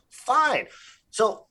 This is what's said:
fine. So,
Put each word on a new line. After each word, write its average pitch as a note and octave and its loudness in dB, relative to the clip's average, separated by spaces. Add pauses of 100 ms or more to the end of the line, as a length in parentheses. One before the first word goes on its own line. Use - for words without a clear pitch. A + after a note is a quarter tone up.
fine. C4 -2 (460)
So, C3+ -2